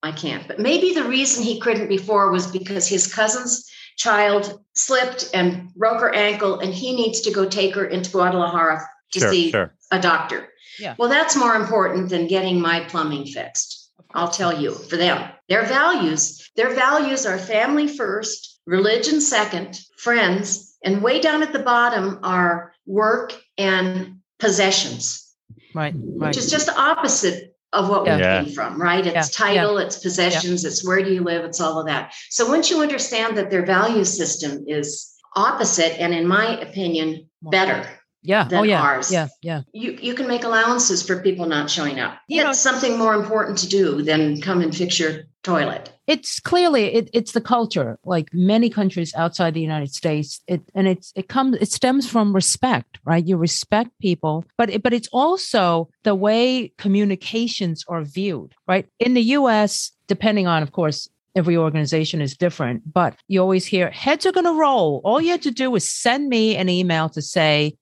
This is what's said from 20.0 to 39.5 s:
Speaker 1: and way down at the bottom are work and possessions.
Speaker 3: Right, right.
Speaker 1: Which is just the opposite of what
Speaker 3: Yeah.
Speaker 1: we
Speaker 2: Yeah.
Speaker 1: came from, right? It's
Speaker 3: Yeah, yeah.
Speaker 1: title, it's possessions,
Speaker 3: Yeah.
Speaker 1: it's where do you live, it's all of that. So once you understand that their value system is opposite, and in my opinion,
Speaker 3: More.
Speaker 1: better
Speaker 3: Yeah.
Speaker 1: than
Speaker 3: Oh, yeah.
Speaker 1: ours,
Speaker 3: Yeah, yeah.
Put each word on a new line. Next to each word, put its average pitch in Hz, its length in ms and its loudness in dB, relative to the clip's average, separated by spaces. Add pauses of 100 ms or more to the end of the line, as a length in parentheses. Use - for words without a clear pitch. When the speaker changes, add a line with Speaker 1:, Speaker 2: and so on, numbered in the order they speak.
Speaker 1:
and 202 180 0
way 254 160 2
down 302 240 2
at 294 120 -4
the 269 60 0
bottom 240 640 2
are 180 520 0 (100)
work 214 480 0 (240)
and 185 600 -2 (200)
possessions. 190 800 0 (540)
Speaker 3:
Right, 156 220 -4
right. - 320 -6
Speaker 1:
Which - 80 -2
is - 140 -4
just 302 160 0
the - 120 -2
opposite 269 800 0 (160)
of 190 160 0
what 196 160 2
Speaker 3:
Yeah. 165 120 4
Speaker 1:
we 92 60 4
Speaker 2:
Yeah. 92 220 4
Speaker 1:
came 95 80 -10
from, 117 280 -6
right? 180 260 2
It's 165 80 -2
Speaker 3:
Yeah, 170 320 0
yeah. 202 160 2
Speaker 1:
title, 208 160 2
it's - 180 -4
possessions, 180 680 -2
Speaker 3:
Yeah. 226 60 -4
Speaker 1:
it's - 180 -4
where 185 160 2
do 190 80 0
you 185 140 0
live, 170 220 -2
it's 165 160 -8
all 160 180 -2
of 156 60 -6
that. 143 260 -4 (160)
So 233 180 0
once 302 240 2
you 320 120 2
understand 233 560 -2
that 196 120 -2
their 185 140 0
value 202 400 2
system 147 640 -4
is 147 420 -6 (240)
opposite, 190 640 2
and 170 140 0
in 170 160 0
my 220 320 2
opinion, 160 680 -4 (140)
Speaker 3:
More. 160 120 -10
Speaker 1:
better 185 360 0 (340)
Speaker 3:
Yeah. 196 220 2
Speaker 1:
than 180 160 0
Speaker 3:
Oh, - 40 4
yeah. 196 180 4
Speaker 1:
ours, 135 280 0
Speaker 3:
Yeah, 165 180 0 (120)
yeah. 160 220 -6 (100)